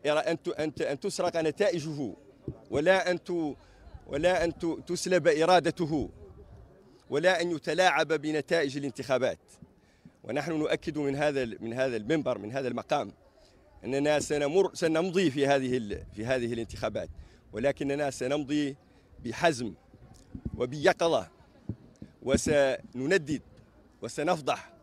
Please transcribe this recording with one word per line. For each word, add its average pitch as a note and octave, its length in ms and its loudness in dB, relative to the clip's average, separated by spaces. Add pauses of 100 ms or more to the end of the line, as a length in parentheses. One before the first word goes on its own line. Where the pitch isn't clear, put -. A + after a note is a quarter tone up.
أن D3+ 360 0
ت-، F3 60 -4
أن D#3 260 -4
ت-، - 80 -4
أن C3+ 180 -2
تسرق F3 360 -2
نتائجه، D#3+ 760 0 (560)
ولا F3 400 4
أن F3 140 -2
ت-، E3 320 -4 (500)
ولا E3+ 380 2
أن E3+ 140 -2
ت-، E3 280 -4
تسلب F3 420 2
إرادته، D#3 840 4 (1000)
ولا E3 320 4
أن F3 80 0
يتلاعب D#3+ 640 2
بنتائج D3+ 640 0
الانتخابات. C3 640 0 (840)
ونحن C#3+ 280 -4
نؤكد D#3 460 -2
من C#3 180 0
هذا D3 260 0
ال-، A2+ 200 -6
من A2+ 100 -6
هذا B2+ 240 0
المنبر، B2+ 420 -2
من G#2 140 -10
هذا C3+ 160 -4
المقام، A#2+ 440 -4 (720)
أننا C#3+ 360 2
سنمر، D3 540 0
سنمضي E3+ 560 2
في C#3 160 2
هذه C3 300 2
ال-، G2 280 -6 (100)
في G#2+ 120 -8
هذه B2 260 0
الانتخابات، A2 560 -6 (440)
ولكننا C#3 580 0
سنمضي C#3+ 680 -2 (480)
بحزم A#2+ 500 0 (840)
وبيقظة، D3 720 2 (960)
وسنندد C#3 1200 2 (600)
وسنفضح D3 680 -2 (100)